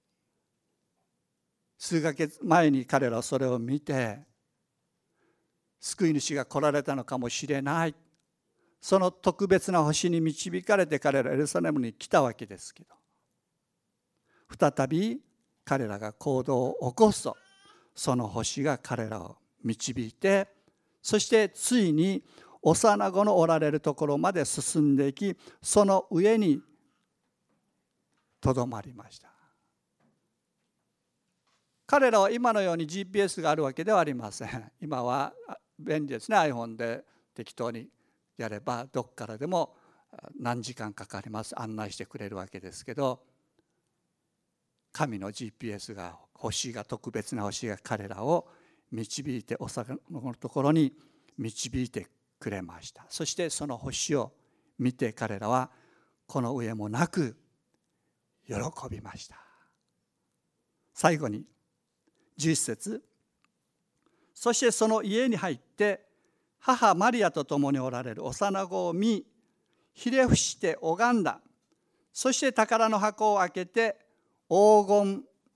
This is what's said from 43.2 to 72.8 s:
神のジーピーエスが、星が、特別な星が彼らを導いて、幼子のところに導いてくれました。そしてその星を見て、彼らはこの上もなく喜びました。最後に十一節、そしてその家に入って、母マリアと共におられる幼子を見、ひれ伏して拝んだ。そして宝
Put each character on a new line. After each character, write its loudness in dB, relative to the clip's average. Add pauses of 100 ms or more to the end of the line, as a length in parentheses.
神 -4
の -8
ジ -12
ー -14
ピ -14
ー -8
エ -12
ス -16
が、 -14 (160)
星 -8
が、 -12
特 -12
別 -8
な -6
星 -6
が -6
彼 -8
ら -12
を -2 (420)
導 -8
い -10
て、 -8
幼 -10
子 -20
の -10
と -12
こ -2
ろ 4
に 4 (440)
導 -6
い -10
て -10 (320)
く -8
れ -6
ま -16
し -20
た。 -20
そ -8
し -6
て -4
そ -8
の -6
星 -4
を 0 (460)
見 0
て、 -2
彼 -6
ら -4
は 0 (580)
こ -4
の -2
上 -4
も -6
な 0
く -4 (1080)
喜 -10 (340)
び -10
ま -16
し -18
た。 -20 (1600)
最 2
後 -4
に -6 (920)
十 0
一 0
節、 -6 (1300)
そ 0
し 0
て 4
そ 2
の 2
家 0
に 2
入 -2
っ -12
て、 -2 (540)
母 4
マ 2
リ 0
ア 2
と -4
共 0
に 0
お -4
ら -6
れ -8
る -12
幼 -2
子 -4
を -4
見、 0 (680)
ひ -6
れ 4
伏 4
し -4
て -2
拝 2
ん 0
だ。 -4 (720)
そ 0
し 0
て 2
宝 4